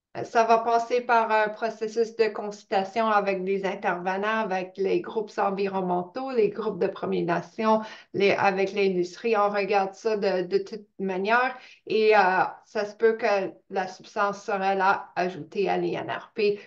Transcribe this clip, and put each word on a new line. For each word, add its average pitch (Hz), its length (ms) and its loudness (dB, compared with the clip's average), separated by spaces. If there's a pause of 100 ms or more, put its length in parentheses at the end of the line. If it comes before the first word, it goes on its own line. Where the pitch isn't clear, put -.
(260)
ça 233 180 2
va 226 140 4
passer 233 420 0
par 226 320 2
un 214 160 4
processus 220 720 -4
de 220 100 2
consultation 208 800 -2
avec 196 380 2
des 190 200 -2
intervenants, 196 760 -2
avec 185 340 -4
les 185 240 0
groupes 214 380 -6
environnementaux, 190 960 -2
les 214 180 2
groupes 202 300 -4
de 190 80 2
Premières 190 360 -2
Nations, 220 580 0 (320)
les, 196 180 4
avec 196 420 2
l'industrie. 196 640 0
On 202 120 4
regarde 202 440 0
ça 220 240 -2
de, 185 280 0
de 190 120 0
toute 208 280 -8 (140)
manière 214 560 0 (320)
et, 214 300 4
euh, 185 260 4 (220)
ça 208 200 -4
se 208 100 -10
peut 220 200 4
que 202 360 0 (180)
la 190 180 -4
substance 202 560 -4
serait 196 320 0
là 190 400 0
ajoutée 180 540 -2
à 180 80 0
l'I 175 180 -2
N - 160 -6
R - 240 -10
P 208 320 0